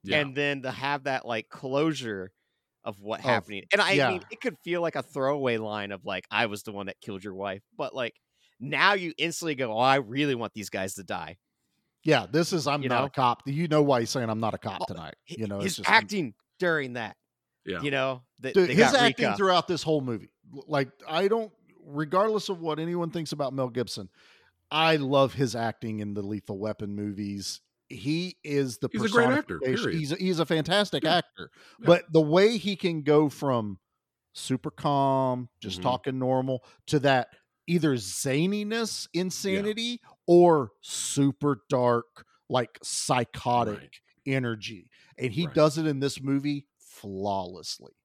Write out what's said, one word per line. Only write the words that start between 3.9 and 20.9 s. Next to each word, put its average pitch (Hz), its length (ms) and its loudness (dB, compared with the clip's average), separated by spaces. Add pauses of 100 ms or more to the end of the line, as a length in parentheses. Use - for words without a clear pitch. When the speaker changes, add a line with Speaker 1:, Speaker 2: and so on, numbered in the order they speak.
Speaker 3:
yeah. 139 180 4
Speaker 2:
mean, 180 200 -4
it 226 100 -16
could 196 240 -6
feel 170 160 -2
like 165 160 -2
a 135 60 -4
throwaway 135 560 -2
line 104 340 -6
of, 92 140 -10
like, 92 240 -6
"I 113 160 2
was 104 160 -8
the 110 100 -12
one 98 140 -8
that 95 140 -12
killed 98 240 -10
your 101 100 -10
wife," 98 280 -8 (140)
but, 143 180 -8
like, 120 200 -6 (460)
now 147 340 2
you 175 240 -4
instantly 160 380 -2
go, 123 160 -2
"Oh, 110 60 -2
I 135 180 6
really 135 380 0
want 113 200 -6
these 104 160 -10
guys 95 240 -4
to 98 100 -12
die." 85 320 -8 (680)
Speaker 3:
Yeah, 131 260 4
this 165 220 0
is, 147 140 -2
"I'm 143 160 -2
Speaker 2:
You 127 60 -4
Speaker 3:
not 120 120 2
Speaker 2:
know? 139 60 0
Speaker 3:
a 139 40 -8
cop." 123 360 2
You 151 220 -2
know 151 140 6
why 139 180 4
he's 117 100 -4
saying, 120 200 -2
"I'm 110 100 -2
not 110 140 0
a 95 40 -10
cop 107 240 -8
Speaker 2:
Oh, - 60 -2
Speaker 3:
tonight." 82 280 -12 (120)
Speaker 2:
hi-, 175 100 -14
Speaker 3:
You 110 100 -4
know, 101 100 -6
it's 98 60 -4
Speaker 2:
his 170 140 -2
Speaker 3:
just, 139 120 0
I'm 208 60 6
Speaker 2:
acting 196 380 -2 (240)
during 151 360 -2
that, 110 220 -8 (500)
Speaker 1:
Yeah. 90 160 -6
Speaker 2:
you 143 80 -2
know, 131 320 -2 (180)
they, 131 120 -6
Speaker 3:
Dude, 180 180 6
Speaker 2:
they 131 40 0
Speaker 3:
his 214 180 6
Speaker 2:
got 254 100 4
Speaker 3:
acting - 240 2
Speaker 2:
Rika. 208 100 0
Speaker 3:
throughout 185 320 2
this 175 140 -2
whole 156 180 0
movie, 117 300 -8 (240)
l-, 139 140 -18
like, 139 220 0 (160)